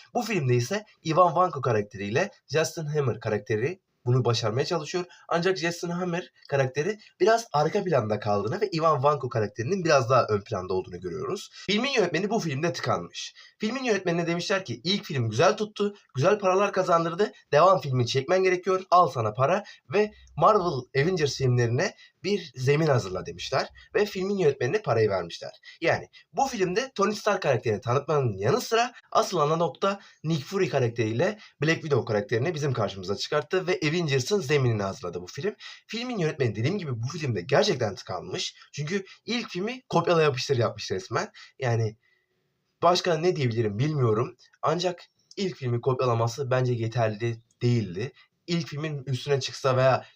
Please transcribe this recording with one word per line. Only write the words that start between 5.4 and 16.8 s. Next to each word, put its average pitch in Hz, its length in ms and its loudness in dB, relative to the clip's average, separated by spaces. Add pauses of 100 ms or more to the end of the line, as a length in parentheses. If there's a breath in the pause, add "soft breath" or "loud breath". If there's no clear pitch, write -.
Justin 170 320 -4
Hammer 175 420 -4 (180 loud breath)
karakteri 147 480 0 (220 loud breath)
biraz 226 340 4
arka 160 300 2
planda 113 360 0
kaldığını 107 420 -2
ve 208 120 -2
Ivan 156 300 2
Vanko 143 260 2
karakterinin 123 560 -2
biraz 139 240 4
daha 123 200 6
ön 104 120 0
planda 92 320 -6
olduğunu 90 260 -4
görüyoruz. 87 500 -8 (180 loud breath)
Filmin 220 240 0
yönetmeni 190 380 0
bu 220 100 0
filmde 151 340 -2
tıkanmış. - 600 -6 (240 loud breath)
Filmin 247 260 -4
yönetmenine 180 440 0
demişler 175 380 -2
ki - 180 -8
ilk 196 200 -2
film 123 260 -2
güzel 165 280 4
tuttu, 208 380 -4 (200 loud breath)
güzel 185 240 4
paralar 196 320 2
kazandırdı, 170 600 2 (200 loud breath)